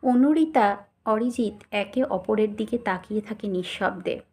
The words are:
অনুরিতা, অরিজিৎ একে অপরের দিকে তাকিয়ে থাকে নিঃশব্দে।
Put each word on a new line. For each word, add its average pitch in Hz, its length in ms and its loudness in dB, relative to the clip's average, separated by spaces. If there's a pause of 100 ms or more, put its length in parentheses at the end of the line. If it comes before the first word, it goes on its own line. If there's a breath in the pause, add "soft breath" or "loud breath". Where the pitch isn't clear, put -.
অনুরিতা, 254 800 4 (200)
অরিজিৎ 226 640 -2
একে 208 340 -2
অপরের 214 520 -2
দিকে 220 220 -4
তাকিয়ে 208 420 -4
থাকে 208 280 -8
নিঃশব্দে। 185 720 -4 (120)